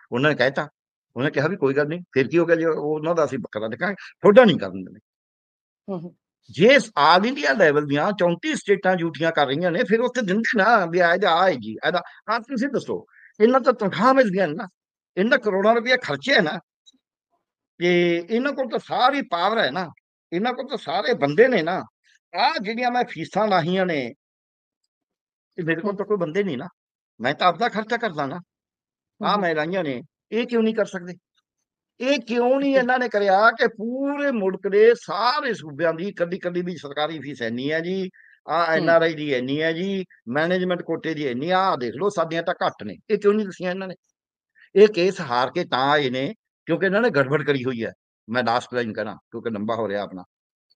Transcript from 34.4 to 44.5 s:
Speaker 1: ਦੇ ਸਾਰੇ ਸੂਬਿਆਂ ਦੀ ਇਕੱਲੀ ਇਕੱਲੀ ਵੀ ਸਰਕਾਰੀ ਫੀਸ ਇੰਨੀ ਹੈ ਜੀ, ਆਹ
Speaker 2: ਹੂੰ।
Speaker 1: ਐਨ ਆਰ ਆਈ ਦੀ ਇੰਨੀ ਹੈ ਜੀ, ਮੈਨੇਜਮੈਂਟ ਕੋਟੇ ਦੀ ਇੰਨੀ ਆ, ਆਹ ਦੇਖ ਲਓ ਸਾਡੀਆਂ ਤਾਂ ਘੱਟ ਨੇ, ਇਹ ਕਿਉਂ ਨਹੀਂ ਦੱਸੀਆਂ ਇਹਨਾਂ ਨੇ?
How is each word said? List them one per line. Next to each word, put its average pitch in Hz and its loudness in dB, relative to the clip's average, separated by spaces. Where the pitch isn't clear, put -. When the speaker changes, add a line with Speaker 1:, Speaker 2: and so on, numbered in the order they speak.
Speaker 1:
ਦੇ 214 6
ਸਾਰੇ 240 -2
ਸੂਬਿਆਂ 156 -4
ਦੀ 165 -6
ਇਕੱਲੀ 180 -4
ਇਕੱਲੀ 175 -6
ਵੀ 175 -6
ਸਰਕਾਰੀ 151 -6
ਫੀਸ 131 -12
ਇੰਨੀ 120 -4
ਹੈ 160 -2
ਜੀ, 185 -4
ਆਹ 170 0
Speaker 2:
ਹੂੰ। 160 0
Speaker 1:
ਐਨ 160 2
ਆਰ 165 8
ਆਈ 165 0
ਦੀ 147 -4
ਇੰਨੀ 131 -2
ਹੈ 165 0
ਜੀ, 190 -4
ਮੈਨੇਜਮੈਂਟ 175 -2
ਕੋਟੇ 160 -4
ਦੀ 147 -4
ਇੰਨੀ 127 -4
ਆ, 185 2
ਆਹ 185 0
ਦੇਖ 120 -4
ਲਓ 180 -2
ਸਾਡੀਆਂ 165 -4
ਤਾਂ 175 -2
ਘੱਟ 147 -6
ਨੇ, 98 -10
ਇਹ 208 0
ਕਿਉਂ 202 2
ਨਹੀਂ 214 0
ਦੱਸੀਆਂ 180 -8
ਇਹਨਾਂ 190 -8
ਨੇ? 180 -12